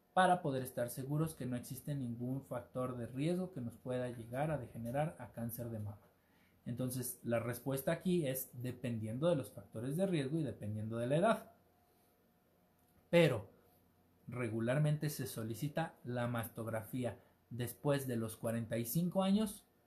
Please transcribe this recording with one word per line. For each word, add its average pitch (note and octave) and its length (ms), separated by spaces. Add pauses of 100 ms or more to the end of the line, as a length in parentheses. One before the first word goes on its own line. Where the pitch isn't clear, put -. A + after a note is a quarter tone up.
(120)
para F3+ 300
poder C3+ 200
estar A#2+ 280
seguros D3+ 440
que B2+ 120
no B2 100
existe B2+ 380
ningún B2 480
factor B2+ 540
de A#2 100
riesgo E3 460
que C3 80
nos A2+ 180
pueda B2+ 320
llegar A#2+ 400
a D3 80
degenerar A#2+ 600
a A#2 140
cáncer A#2 380
de A2+ 80
mama. G#2 200 (680)
Entonces, B2 560
la A#2 160
respuesta B2 520
aquí F3 360
es - 240 (100)
dependiendo A#2+ 680
de C3 80
los B2+ 140
factores A#2+ 460
de F#3+ 100
riesgo D#3 320
y D#3+ 40
dependiendo A2 560
de A#2+ 80
la C#3 100
edad. G3+ 360 (1600)
Pero C#3+ 400 (800)
regularmente B2 800
se C3+ 180
solicita A#2 680 (100)
la A#2+ 240
mastografía A2+ 920 (300)
después C3 580
de A#2+ 100
los A2+ 200
cuarenta A2+ 400
y A#2 80
cinco F3 380
años, G#3 420 (220)